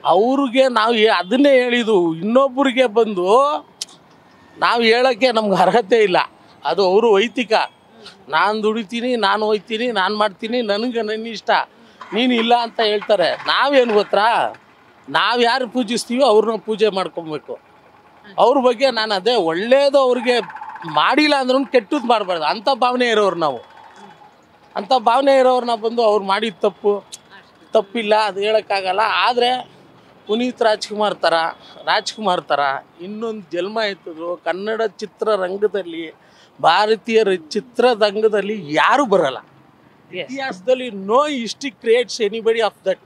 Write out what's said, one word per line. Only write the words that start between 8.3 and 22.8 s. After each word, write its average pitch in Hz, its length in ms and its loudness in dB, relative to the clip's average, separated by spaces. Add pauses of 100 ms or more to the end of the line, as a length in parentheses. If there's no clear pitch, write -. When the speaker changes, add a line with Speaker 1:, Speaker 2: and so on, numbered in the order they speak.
Speaker 1:
ದುಡಿತೀನಿ, 233 520 -2
ನಾನ್ 202 260 0
ಹೋಯ್ತೀನಿ, 220 500 -4
ನಾನ್ 202 260 -2
ಮಾಡ್ತೀನಿ, 214 440 -4
ನನ್ಗೆ 226 400 -4
ನನ್ನ 220 260 -6
ಇಷ್ಟ, 214 220 -12 (640)
ನೀನ್ 247 200 0
ಇಲ್ಲ 233 220 2
ಅಂತ 233 240 -4
ಹೇಳ್ತಾರೆ. 208 520 0
ನಾವೇನ್ 240 600 2
ಗೊತ್ತಾ, 202 640 0 (560)
ನಾವ್ 202 340 0
ಯಾರು 240 260 0
ಪೂಜಿಸ್ತೀವೋ 240 560 -2
ಅವ್ರನ್ನ 214 340 2
ಪೂಜೆ 214 300 0
ಮಾಡ್ಕೊಬೇಕು. 165 720 -8 (760)
ಅವ್ರ 233 200 4
ಬಗ್ಗೆ 262 340 2
ನಾನು 220 220 -2
ಅದೇ 196 220 0
ಒಳ್ಳೇದು 240 640 2
ಅವ್ರಿಗೆ 247 400 0 (460)
ಮಾಡಿಲ್ಲ 226 500 2
ಅಂದ್ರೂ 262 300 0
ಕೆಟ್ಟದ್ದು 240 420 -2
ಮಾಡ್ಬಾರ್ದು. 185 380 0
ಅಂಥ 196 280 -2
ಭಾವನೆ 247 340 0